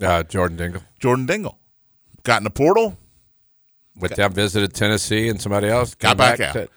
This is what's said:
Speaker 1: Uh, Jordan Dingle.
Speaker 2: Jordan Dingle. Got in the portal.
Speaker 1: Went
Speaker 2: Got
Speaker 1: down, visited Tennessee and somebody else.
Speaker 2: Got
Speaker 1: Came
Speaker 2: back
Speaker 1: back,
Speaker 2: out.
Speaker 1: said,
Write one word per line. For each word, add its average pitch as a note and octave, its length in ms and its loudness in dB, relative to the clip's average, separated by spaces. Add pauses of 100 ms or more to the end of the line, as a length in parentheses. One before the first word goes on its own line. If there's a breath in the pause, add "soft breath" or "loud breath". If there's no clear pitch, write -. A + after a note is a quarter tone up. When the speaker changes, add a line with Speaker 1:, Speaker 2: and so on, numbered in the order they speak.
Speaker 1:
Uh, F2 240 0
Jordan F2 320 -2
Dingle. F2 260 -8 (160)
Speaker 2:
Jordan B2+ 280 0
Dingle. F#3+ 320 -4 (680)
Got A#2 140 2
in G2 60 -6
the G#2+ 60 -2
portal. F#3+ 480 2 (1000)
Speaker 1:
Went F2+ 140 -4
Speaker 2:
Got - 60 -10
Speaker 1:
down, G2+ 160 0
visited G2+ 420 0
Tennessee G#2+ 540 0
and G#2 120 -4
somebody G2+ 280 0
else. A#2+ 260 0
Speaker 2:
Got - 140 0
Speaker 1:
Came G#2 80 4
Speaker 2:
back B2 220 4
Speaker 1:
back, E2+ 100 -2
Speaker 2:
out. C#2 60 -6
Speaker 1:
said, - 220 -6